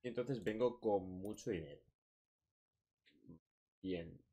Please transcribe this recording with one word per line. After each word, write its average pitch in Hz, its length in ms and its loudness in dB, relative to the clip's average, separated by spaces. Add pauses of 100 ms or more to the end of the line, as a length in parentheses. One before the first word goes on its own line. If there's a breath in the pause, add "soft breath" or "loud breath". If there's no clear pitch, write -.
Y 127 60 -2
entonces 120 340 0
vengo 113 360 2
con 98 300 4
mucho 98 400 -6
dinero. 78 320 -2 (2000)
Bien. 87 400 -4 (120)